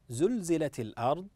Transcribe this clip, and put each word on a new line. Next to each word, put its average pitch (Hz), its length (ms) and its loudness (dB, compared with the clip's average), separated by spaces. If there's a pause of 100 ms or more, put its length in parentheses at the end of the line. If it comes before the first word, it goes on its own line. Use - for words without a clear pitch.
زلزلت 160 680 0
الأرض 131 560 -2